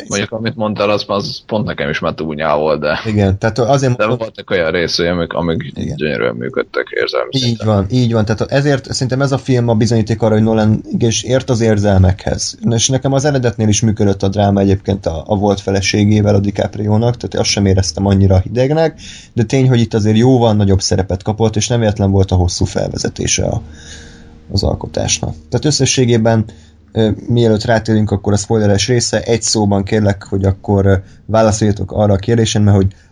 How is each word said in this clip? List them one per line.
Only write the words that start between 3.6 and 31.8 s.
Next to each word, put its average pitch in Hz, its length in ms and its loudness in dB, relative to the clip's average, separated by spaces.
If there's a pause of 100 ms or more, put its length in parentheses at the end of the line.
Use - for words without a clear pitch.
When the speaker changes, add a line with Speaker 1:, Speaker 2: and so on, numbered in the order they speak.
Speaker 1:
de 107 100 0
Speaker 2:
mondom 120 120 -2
Speaker 1:
voltak 110 320 -10
olyan 85 220 0
részei, 85 360 0
amik, 87 260 -2
amik 82 420 -4
Speaker 2:
Igen. - 200 -6
Speaker 1:
gyönyörűen 60 400 -2
működtek 64 540 -6
érzelmi - 420 -4
Speaker 2:
Így 131 100 -2
Speaker 1:
szinten. 113 260 -2
Speaker 2:
van, 101 220 2
így 123 240 0
van. 110 120 2
Tehát 107 260 -4
ezért 139 420 0
szerintem 131 280 -2
ez 135 100 0
a 135 60 0
film 123 300 0
a 117 80 4
bizonyíték 110 460 0
arra, 110 120 2
hogy 107 100 4
Nolan 110 380 2 (100)
igenis 120 320 0
ért 127 260 -2
az 117 120 0
érzelmekhez. 101 960 2 (120)
És 113 200 0
nekem 135 240 0
az 135 120 2
eredetnél 120 420 0
is 101 140 2
működött 101 420 0
a 98 40 2
dráma 101 320 2
egyébként 98 460 0
a, 82 220 -6
a 107 100 0
volt 98 240 0
feleségével, 104 720 2
a 101 40 2
DiCaprio-nak, 107 760 -2
tehát - 280 -4
azt - 60 -4
sem 101 140 0
éreztem 98 400 0
annyira 98 340 4
hidegnek, 147 600 0 (340)
de 117 100 0
tény, 131 260 2
hogy 120 100 4
itt 113 140 0
azért 107 240 2
jóval 120 360 4
nagyobb 98 280 2
szerepet - 420 -2
kapott, 110 320 -2
és - 120 -2
nem 120 120 0
véletlen 104 320 0
volt 95 200 2
a 95 40 2
hosszú 90 300 0
felvezetése - 800 -4
a, - 160 -2 (880)
az - 120 -2
alkotásnak. - 720 -4 (140)
Tehát 120 160 -2
összességében, 117 800 2 (500)
ö, 110 140 2 (180)
mielőtt 117 360 2
rátérünk 110 480 0
akkor 101 220 0
a 101 40 2
spoileres 101 500 0
része, 120 340 0
egy 113 200 0
szóban 101 420 0
kérlek, 101 400 0
hogy 98 220 -4
akkor, 98 400 0
ö, 98 100 4 (300)
válaszoljatok 104 680 0